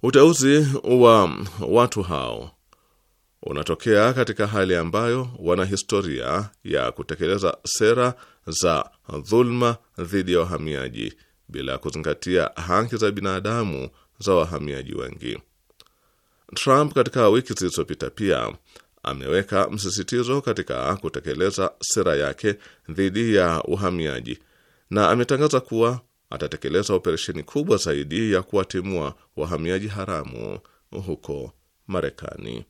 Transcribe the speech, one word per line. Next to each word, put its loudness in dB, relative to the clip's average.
Uteuzi 6
wa 8
watu 2
hao -6
unatokea 2
katika -2
hali 0
ambayo -2
wana 0
historia -2
ya -2
kutekeleza -2
sera 2
za 0
dhulma 2
dhidi -2
ya 6
wahamiaji -6
bila -8
kuzingatia -2
haki -2
za 2
binadamu -4
za 2
wahamiaji -2
wengi. -8
Trump 2
katika 4
wiki 2
zilizopita -4
pia -2
ameweka -2
msisitizo -4
katika -4
kutekeleza -2
sera 0
yake -2
dhidi 0
ya 4
uhamiaji -4
na 2
ametangaza 2
kuwa 0
atatekeleza -2
operesheni -2
kubwa 0
zaidi -2
ya 2
kuwatimua -4
wahamiaji -4
haramu -8
huko -8
Marekani. -8